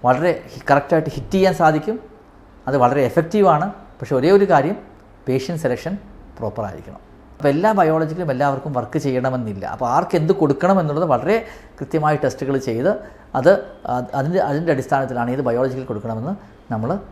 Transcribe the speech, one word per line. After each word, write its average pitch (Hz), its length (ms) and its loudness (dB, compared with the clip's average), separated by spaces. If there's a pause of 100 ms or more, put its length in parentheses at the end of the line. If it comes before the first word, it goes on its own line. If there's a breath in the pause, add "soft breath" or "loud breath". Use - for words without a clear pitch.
വളരെ 143 260 2 (200)
ഹി-, - 180 -18
കറക്റ്റായിട്ട് 147 460 2
ഹിറ്റ് - 200 -8
ചെയ്യാൻ 185 260 4
സാധിക്കും. 156 360 2 (680)
അത് 135 160 -2
വളരെ 143 260 4
എഫക്റ്റീവാണ്. 175 580 2 (320)
പക്ഷേ 135 200 -6
ഒരേ 147 180 2
ഒരു 196 160 6
കാര്യം, 139 240 2 (500)
പേഷ്യന്റ് 131 360 -2
സെലക്ഷൻ 131 300 -2 (440)
പ്രോപ്പറായിരിക്കണം. 98 640 -10 (360)
അപ്പോൾ 147 160 0
എല്ലാ 190 260 2
ബയോളജിക്കലും 160 560 0
എല്ലാവർക്കും 139 440 -2
വർക്ക് 147 260 -4
ചെയ്യണമെന്നില്ല. 123 600 -2 (100)
അപ്പോൾ 123 200 -4
ആർക്ക് 180 260 2
എന്ത് 160 200 2
കൊടുക്കണം 180 400 4
എന്നുള്ളത് 151 320 -2
വളരെ 147 240 2 (420 loud breath)
കൃത്യമായി 151 440 0
ടെസ്റ്റുകൾ 135 340 -2 (120)
ചെയ്ത് 123 220 0 (480 loud breath)
അത്, 147 120 6 (440)
അത്, 123 120 -4 (120)
അതിൻ്റെ, 170 300 0
അതിൻ്റെ 160 260 -2
അടിസ്ഥാനത്തിലാണ് 127 600 -2
ഏത് 139 140 -4
ബയോളജിക്കൽ 127 420 -2
കൊടുക്കണമെന്ന് 113 440 -6 (380 loud breath)
നമ്മൾ 110 180 -4 (200)